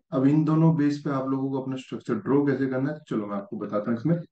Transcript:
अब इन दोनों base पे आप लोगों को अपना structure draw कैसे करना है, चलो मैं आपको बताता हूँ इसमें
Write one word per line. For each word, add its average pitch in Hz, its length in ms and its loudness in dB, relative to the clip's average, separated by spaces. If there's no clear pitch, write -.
अब 135 160 2
इन 151 160 4
दोनों 160 320 4
base 143 240 0
पे 147 100 -6
आप 135 200 -2
लोगों 135 220 -2
को 131 100 -2
अपना 131 140 -6
structure 123 400 -6
draw 139 300 2
कैसे 131 220 0
करना 131 240 -2
है, 160 60 -8
चलो 107 180 -4
मैं 101 100 -6
आपको 104 200 -10
बताता 113 340 -4
हूँ 113 80 -2
इसमें 165 180 0